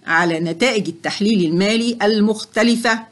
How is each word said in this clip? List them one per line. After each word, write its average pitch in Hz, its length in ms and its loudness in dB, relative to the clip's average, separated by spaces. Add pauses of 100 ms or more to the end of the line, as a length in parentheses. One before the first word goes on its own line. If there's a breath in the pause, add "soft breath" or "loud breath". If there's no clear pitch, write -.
على 165 340 0
نتائج 180 480 -2
التحليل 202 560 0
المالي 214 580 0
المختلفة 220 1080 0